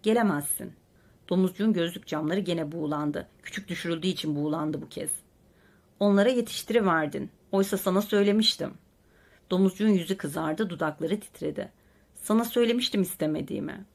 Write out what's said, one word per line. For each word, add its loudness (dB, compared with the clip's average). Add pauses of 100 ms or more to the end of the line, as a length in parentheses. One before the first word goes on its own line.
"Gelemezsin." 0 (560)
Domuzcuğun 2
gözlük -2
camları -2
gene -4
buğulandı. -4 (160)
Küçük -10
düşürüldüğü -4
için -2
buğulandı -2
bu -14
kez. -6 (880)
"Onlara 6
yetiştiriverdin. 0 (220)
Oysa 2
sana 2
söylemiştim." 2 (800)
Domuzcuğun 4
yüzü 2
kızardı, -2
dudakları -2
titredi. -8 (440)
"Sana 0
söylemiştim 2
istemediğimi." -4